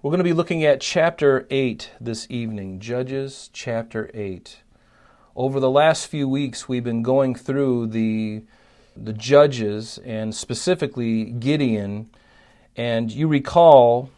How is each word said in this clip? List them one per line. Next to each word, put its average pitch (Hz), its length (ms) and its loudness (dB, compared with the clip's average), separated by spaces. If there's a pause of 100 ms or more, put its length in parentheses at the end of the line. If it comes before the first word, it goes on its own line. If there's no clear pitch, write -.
We're 143 100 -4
gonna 180 120 0
be 175 80 0
looking 165 320 -2
at 147 160 4
chapter 156 680 2
eight 135 500 -4
this 113 300 -8
evening, 107 500 -8
Judges 127 720 -8
chapter 113 640 -8
eight. 98 480 -12 (760)
Over 135 240 -2
the 131 100 2
last 156 380 2
few 139 220 -4
weeks, 135 400 -6
we've 123 160 -4
been 117 180 -2
going 131 320 0
through 131 520 -2
the, 110 560 -4 (520)
the 107 160 -12
judges, 113 920 2
and 110 280 -8
specifically 120 920 -4
Gideon. 113 840 -2 (680)
And 117 340 -2
you 143 160 -2
recall 139 920 6